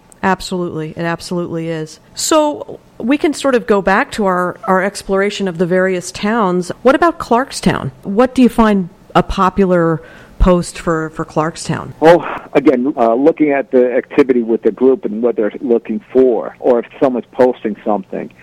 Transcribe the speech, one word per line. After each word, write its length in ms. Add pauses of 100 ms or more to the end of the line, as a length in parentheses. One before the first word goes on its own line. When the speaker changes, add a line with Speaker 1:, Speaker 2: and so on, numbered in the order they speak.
(220)
Speaker 1:
Absolutely. 680
It 140
absolutely 640
is. 320 (140)
So 680 (180)
we 200
can 160
sort 200
of 120
go 160
back 300
to 120
our, 400
our 180
exploration 640
of 100
the 80
various 440
towns. 600 (120)
What 120
about 240
Clarkstown? 720 (140)
What 300
do 80
you 60
find 400 (260)
a 80
popular 800 (360)
post 400
for, 320
for 160
Clarkstown? 760
Speaker 2:
Well, 240 (300)
again, 420
uh, 180
looking 360
at 200
the 240
activity 480
with 200
the 100
group 320
and 180
what 140
they're 240
looking 400 (120)
for, 460
or 220
if 60 (140)
someone's 320
posting 520
something, 480 (100)